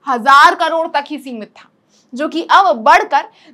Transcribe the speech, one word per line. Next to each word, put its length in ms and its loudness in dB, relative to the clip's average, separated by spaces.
हजार 480 4
करोड़ 320 -4
तक 200 -4
ही 100 -12
सीमित 400 -16
था, 120 -20
जो 120 -6
कि 240 -8
अब 240 2
बढ़कर 500 0